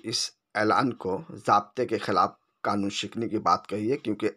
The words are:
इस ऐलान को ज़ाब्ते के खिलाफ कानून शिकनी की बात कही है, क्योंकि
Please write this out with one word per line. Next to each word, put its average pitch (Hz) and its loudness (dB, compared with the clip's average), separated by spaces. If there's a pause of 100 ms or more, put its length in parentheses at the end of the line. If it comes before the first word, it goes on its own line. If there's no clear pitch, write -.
इस - -4 (240)
ऐलान 107 4
को 95 -6
ज़ाब्ते 104 0
के 110 -2
खिलाफ 101 0 (260)
कानून 101 -2
शिकनी 104 -6
की 107 -2
बात 87 2
कही 107 -2
है, 139 2
क्योंकि 107 -2